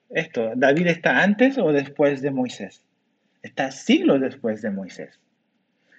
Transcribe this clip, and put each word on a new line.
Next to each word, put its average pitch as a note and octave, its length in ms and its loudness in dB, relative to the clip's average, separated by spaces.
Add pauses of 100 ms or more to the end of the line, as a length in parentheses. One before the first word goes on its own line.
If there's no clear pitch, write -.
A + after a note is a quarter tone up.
(100)
esto? A#2+ 460 -4
¿David C#3+ 320 4
está D#3+ 340 2
antes B3 340 2
o F3 160 2
después C#3+ 480 0
de C#3 100 -2
Moisés? B2 540 -8 (580)
Está C3 280 -6
siglos B3 500 2
después A#2+ 400 -6
de A2+ 100 -6
Moisés. F#2+ 500 -12 (800)